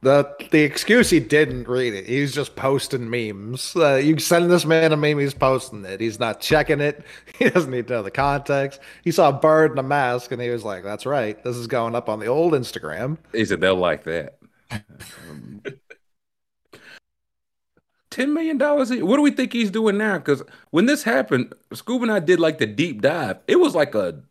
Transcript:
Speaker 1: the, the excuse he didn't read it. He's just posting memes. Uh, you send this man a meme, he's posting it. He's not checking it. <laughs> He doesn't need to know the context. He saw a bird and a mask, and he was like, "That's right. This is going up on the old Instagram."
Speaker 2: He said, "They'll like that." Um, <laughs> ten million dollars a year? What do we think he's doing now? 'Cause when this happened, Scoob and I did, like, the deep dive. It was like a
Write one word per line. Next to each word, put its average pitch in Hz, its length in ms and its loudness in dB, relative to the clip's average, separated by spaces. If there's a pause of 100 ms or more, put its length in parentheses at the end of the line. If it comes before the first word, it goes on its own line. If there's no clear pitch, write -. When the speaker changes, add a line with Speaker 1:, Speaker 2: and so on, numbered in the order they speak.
Speaker 1:
the, 139 320 4 (180)
the 156 100 6
excuse 208 480 2
he 170 100 6
didn't 131 480 0
read 123 260 -2
it. 95 120 -10
He's 139 280 -2
just 139 220 -8
posting 131 540 -2
memes. 113 640 -8
Uh, 151 200 4
you 147 240 2
send 175 300 2
this 175 160 4
man 160 280 4
a 151 40 0
meme, 147 220 0
he's 139 140 -2
posting 131 500 0
it. 95 160 -10
He's 110 200 -4
not 113 200 -4
checking 151 400 2
it. 147 240 -4 (160)
<laughs> - 200 -20
He 247 100 4
doesn't 151 220 0
need 123 160 -6
to 123 80 -6
know 113 80 -4
the 98 80 -10
context. 139 680 -2 (240)
He 170 80 -2
saw 156 180 6
a 143 40 0
bird 156 380 4
and 135 80 0
a 131 40 -2
mask, 131 500 -2
and 120 80 -8
he 120 80 -4
was 117 160 -6
like, 95 180 -8
"That's 104 220 -10
right. 123 360 -4
This 123 140 -6
is 117 120 -10
going 117 280 -2
up 120 140 -6
on 110 100 -4
the 107 80 -8
old 160 260 2
Instagram." 120 640 -6 (140)
Speaker 2:
He 113 140 0
said, 90 160 -2
"They'll 95 140 4
like 87 280 0
that." 80 340 -6 (340)
Um, 85 920 -18
<laughs> - 60 -10 (2500)
ten 277 240 -2
million 320 240 -2
dollars 285 340 0
a 254 40 -2
year? 220 100 -4
What 208 120 4
do 302 40 4
we 294 100 4
think - 220 -4
he's 226 180 -2
doing 214 260 0
now? 208 220 -2
'Cause 139 240 -2 (280)
when 175 140 4
this 277 180 2
happened, 233 500 0 (200)
Scoob 233 280 -4
and 233 100 -2
I 208 80 2
did, 165 200 2
like, 160 180 2
the 123 100 0
deep 107 340 -4
dive. 139 360 0 (100)
It 262 120 4
was 349 160 4
like 151 200 0
a 87 360 -2